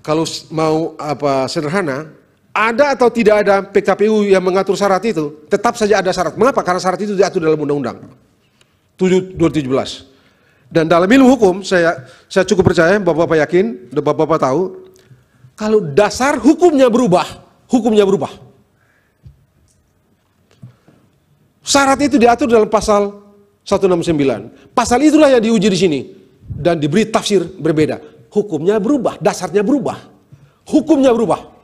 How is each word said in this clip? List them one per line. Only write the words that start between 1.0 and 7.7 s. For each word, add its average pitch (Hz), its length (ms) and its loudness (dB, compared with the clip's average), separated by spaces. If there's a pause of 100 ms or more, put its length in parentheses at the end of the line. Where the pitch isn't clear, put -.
sederhana, 156 640 -6 (440)
ada 233 400 0
atau 247 160 2
tidak 214 380 2
ada 196 180 0
P 196 160 0
K 196 160 -2
P 202 140 0
U 214 100 0
yang 190 220 2
mengatur 190 340 -2
syarat 196 320 0
itu, 156 400 -6
tetap 214 240 0
saja 208 300 0
ada 180 100 -2
syarat. 175 240 -4
Mengapa? 214 240 0
Karena 180 160 -2
syarat 180 240 -4
itu 208 160 -6
diatur 190 240 0
dalam 156 160 0
Undang-Undang 143 400 -6 (960)